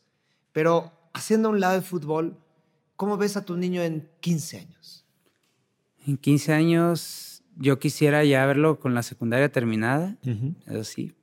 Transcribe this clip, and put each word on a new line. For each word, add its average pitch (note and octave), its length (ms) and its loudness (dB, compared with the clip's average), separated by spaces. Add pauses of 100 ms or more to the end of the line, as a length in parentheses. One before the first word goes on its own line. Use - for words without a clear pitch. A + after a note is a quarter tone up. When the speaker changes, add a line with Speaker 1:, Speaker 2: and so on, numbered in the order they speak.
(520)
Speaker 1:
Pero E3 400 0 (200)
haciendo A3 360 0
a G#3+ 40 0
un G3+ 80 2
lado F#3 160 2
el F3+ 60 -2
fútbol, D#3+ 560 -4 (580)
¿cómo G3+ 220 -2
ves G3+ 180 -2
a G3 80 -6
tu F3 120 -6
niño F3+ 260 -2
en D#3+ 260 -4 (120)
quince D3+ 380 -4
años? - 460 -20 (1000)
Speaker 2:
En C#3 100 -2
quince D3 380 2
años E3+ 880 0 (140)
yo C3+ 220 2
quisiera D3+ 460 2
ya C3+ 220 4
verlo C#3+ 340 4
con B2+ 140 0
la A#2+ 80 0
secundaria B2 480 0
terminada. B2 680 0 (100)
Speaker 1:
Ujú. B2+ 280 -4 (120)
Speaker 2:
Eso A2 180 -6
sí, - 380 -10